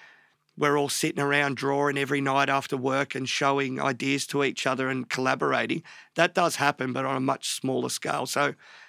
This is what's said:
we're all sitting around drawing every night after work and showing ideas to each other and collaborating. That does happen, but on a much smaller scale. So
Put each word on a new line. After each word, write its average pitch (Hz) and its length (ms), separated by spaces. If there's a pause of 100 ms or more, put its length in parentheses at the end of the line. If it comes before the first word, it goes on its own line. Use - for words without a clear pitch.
(580)
we're 147 200
all 143 120
sitting - 340
around 143 340
drawing 139 400
every 139 240
night 139 280
after 139 280
work 135 380
and 131 140
showing 139 520
ideas 135 460
to 143 160
each 131 240
other 131 220
and 131 200
collaborating. 131 760 (320)
That 170 180
does 170 240
happen, 143 360
but 131 120
on 135 100
a 131 60
much 131 280
smaller 127 400
scale. 139 360
So 139 300 (340)